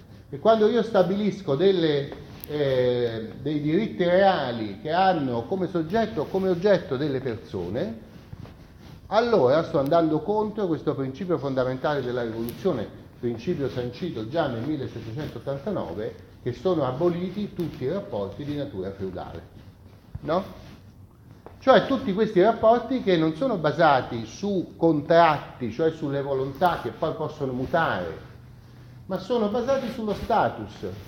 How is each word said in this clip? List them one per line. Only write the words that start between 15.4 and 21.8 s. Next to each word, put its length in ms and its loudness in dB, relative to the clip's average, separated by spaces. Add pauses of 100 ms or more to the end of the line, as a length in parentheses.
che 120 -4
sono 320 0
aboliti 680 -2
tutti 300 -6
i 80 -2
rapporti 540 -6
di 100 -6
natura 360 -6
feudale, 500 -8 (800)
no? 220 -2 (1160)
Cioè 280 6